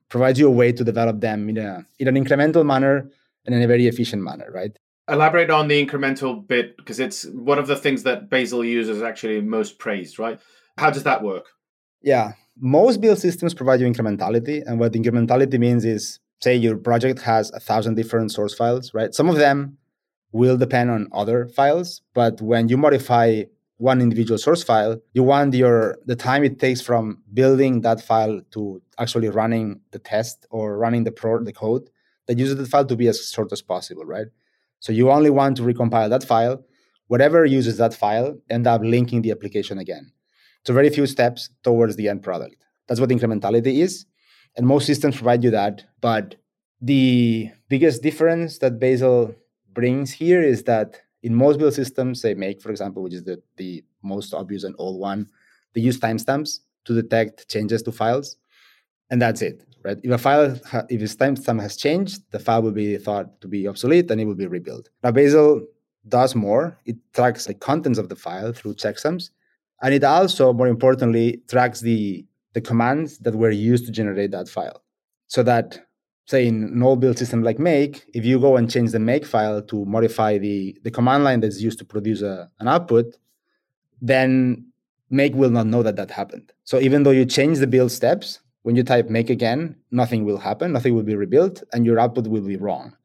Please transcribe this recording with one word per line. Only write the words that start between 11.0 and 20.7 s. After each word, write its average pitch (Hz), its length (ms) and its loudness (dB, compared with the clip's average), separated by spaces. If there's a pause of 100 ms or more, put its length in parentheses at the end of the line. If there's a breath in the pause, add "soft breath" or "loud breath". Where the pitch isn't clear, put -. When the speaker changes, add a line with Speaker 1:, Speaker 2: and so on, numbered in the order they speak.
Speaker 2:
that 131 180 0
work? 95 240 -8 (560)
Speaker 1:
Yeah. 110 300 0 (260)
Most 165 420 4
build 214 180 4
systems 175 360 -4
provide 131 260 2
you 127 60 2
incrementality. 117 800 -2
And 117 140 -4
what 117 140 2
incrementality 117 680 2
means 120 260 2
is, 110 360 -6 (200)
say 127 140 2
your 113 220 2
project 120 460 0
has 113 300 0
a - 80 -16
thousand 110 340 -2
different 113 360 -2
source 104 240 -6
files, 123 400 -2
right? 110 200 -4
Some 151 140 2
of 170 80 2
them 143 420 2 (540)
will 123 240 4
depend 123 340 0